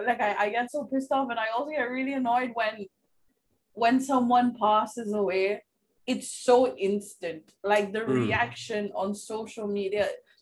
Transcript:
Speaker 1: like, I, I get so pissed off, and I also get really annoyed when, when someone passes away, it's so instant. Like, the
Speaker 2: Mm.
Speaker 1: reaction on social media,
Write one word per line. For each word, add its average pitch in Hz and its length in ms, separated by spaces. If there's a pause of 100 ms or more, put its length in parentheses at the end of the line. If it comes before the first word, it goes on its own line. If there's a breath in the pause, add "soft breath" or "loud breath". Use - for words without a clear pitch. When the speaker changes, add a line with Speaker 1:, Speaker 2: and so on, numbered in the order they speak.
Speaker 1:
like, 233 160
I, 208 140 (100)
I 208 40
get 240 220
so 294 140
pissed 269 260
off, 269 180
and 233 100
I 220 160
also 294 160
get 247 200
really 262 220
annoyed 247 400
when, 220 320 (880)
when 233 280
someone 247 580
passes 214 540
away, 196 500 (440)
it's - 240
so 247 440
instant. 190 800 (100)
Like, 202 300
the 214 60
Speaker 2:
Mm. 226 260
Speaker 1:
reaction 214 720
on 196 180
social 214 540
media, 202 400 (340 soft breath)